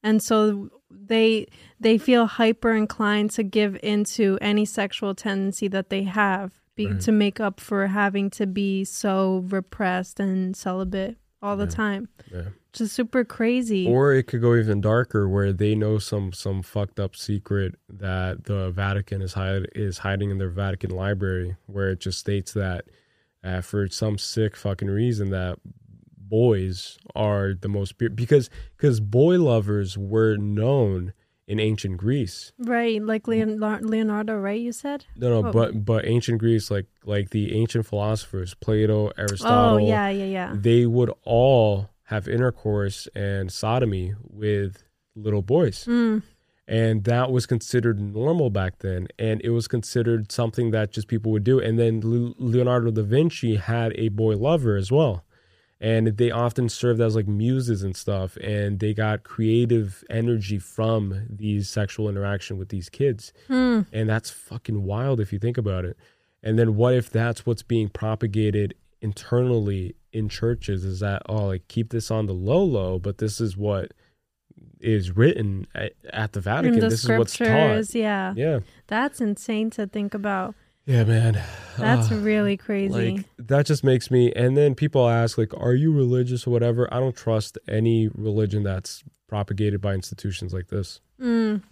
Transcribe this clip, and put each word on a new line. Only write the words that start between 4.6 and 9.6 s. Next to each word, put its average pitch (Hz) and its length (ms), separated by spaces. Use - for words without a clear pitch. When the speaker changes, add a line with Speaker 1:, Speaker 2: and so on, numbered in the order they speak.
Speaker 1:
sexual 202 480
tendency 196 540
that 196 220
they 196 140
have 196 500
be-, 208 120
Speaker 2:
Right. 202 140
Speaker 1:
to 226 100
make 202 280
up 202 200
for 196 280
having 196 440
to 208 160
be 196 380
so 190 640
repressed 185 680